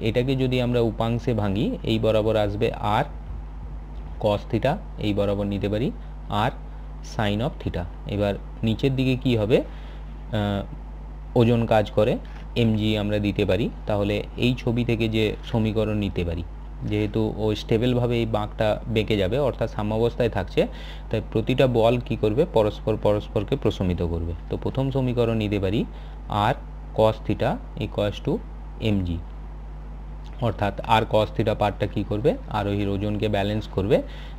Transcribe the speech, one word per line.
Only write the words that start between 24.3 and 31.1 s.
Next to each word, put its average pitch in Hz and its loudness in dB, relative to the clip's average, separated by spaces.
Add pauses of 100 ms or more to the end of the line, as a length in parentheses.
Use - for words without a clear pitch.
তো - -2
প্রথম 135 -2
সমীকরণ 120 2
নিতে 104 2
পারি 98 2 (440)
আর 104 2 (420)
cos 110 6 (120)
theta 110 2 (300)
equals 104 -2
to 160 0 (420)
এমজি, 92 0 (1200)
অর্থাৎ 104 0
আর 113 6
cos 107 2